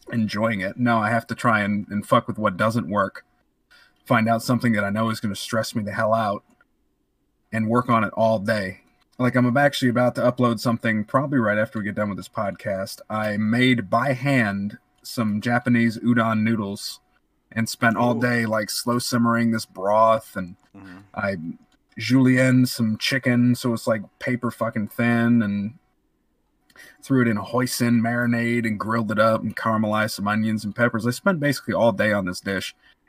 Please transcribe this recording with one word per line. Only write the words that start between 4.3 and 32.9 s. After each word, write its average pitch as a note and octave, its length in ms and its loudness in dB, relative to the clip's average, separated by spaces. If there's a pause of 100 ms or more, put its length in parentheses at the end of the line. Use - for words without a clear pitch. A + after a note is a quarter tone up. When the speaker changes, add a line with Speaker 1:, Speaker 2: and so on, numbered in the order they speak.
Speaker 1:
something B2 300 0
that G#2 120 0
I G2+ 60 -2
know A2+ 220 0
is A2 80 -6
gonna G2+ 160 -4
stress - 400 -4
me A2 80 -2
the G2+ 80 -6
hell A2 220 0
out G#2+ 300 -2 (1080)
and A2 180 -2
work A#2+ 200 2
on A2+ 140 4
it G2 100 -4
all A2+ 260 2
day. G2+ 400 -4 (400)
Like, B2+ 160 0
I'm B2 220 2
actually C#3 320 2
about A#2+ 260 2
to A2+ 60 -4
upload A#2+ 380 2
something A2+ 440 -2
probably C#3 360 0
right G#2 180 0
after A2 220 -2
we G2+ 60 -6
get G2+ 100 -6
done G#2 140 -2
with F#2+ 80 -6
this F2+ 120 -14
podcast. G2 800 -8
I G#2+ 280 -4
made A#2 520 2
by C#3+ 240 2
hand A2+ 640 0 (260)
some G#2+ 380 -4
Japanese A#2+ 580 2
udon A2+ 420 0
noodles G#2+ 580 -4 (520)
and A2+ 160 -4
spent A2+ 300 0
all A#2+ 200 2
Speaker 2:
Ooh. A2+ 40 -4
Speaker 1:
day, A#2+ 240 0
like, A2 240 -2
slow - 280 -2
simmering A#2 540 2
this A2+ 160 -2
broth, A2 680 2
and F#2 200 -8 (200)
Speaker 2:
Mm-hmm. F#2+ 220 -20 (180)
Speaker 1:
I G2+ 220 -4 (600)
julienne B2+ 680 4
some A2 320 -2
chicken B2 560 2
so A#2+ 180 -2
it's, - 140 -6
like, A2 160 0 (160)
paper B2 320 -4
fucking A2+ 380 -4
thin, A#2 520 2
and G2+ 320 -4 (1300)
threw C3 220 2
it A#2 40 4
in G#2+ 100 0
a G#2 60 -4
hoisin A#2+ 560 0
marinade A#2 680 0
and G#2+ 120 -2
grilled A2 320 -2
it G#2 60 0
up A2 240 4
and G#2 140 -6
caramelized G#2+ 560 0
some G2 160 -6
onions G#2+ 360 -2
and G2+ 120 -8
peppers. A#2+ 320 0
I - 40 2
spent F#3 280 0
basically C#3 340 -2
all A2 180 4
day G#2+ 200 0
on G2+ 140 0
this F2+ 140 -6
dish, G2 360 -6 (340)